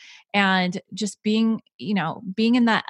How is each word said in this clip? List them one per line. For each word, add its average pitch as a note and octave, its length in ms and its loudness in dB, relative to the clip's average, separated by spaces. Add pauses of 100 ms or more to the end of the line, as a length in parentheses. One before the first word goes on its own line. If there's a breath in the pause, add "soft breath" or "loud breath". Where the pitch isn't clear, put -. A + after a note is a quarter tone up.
(340 loud breath)
and F#3+ 460 2 (140)
just G3+ 280 -8
being, A3 380 0 (180)
you F3 160 -6
know, E3 280 -2 (120)
being A3+ 200 2
in B3 120 4
that A3 240 2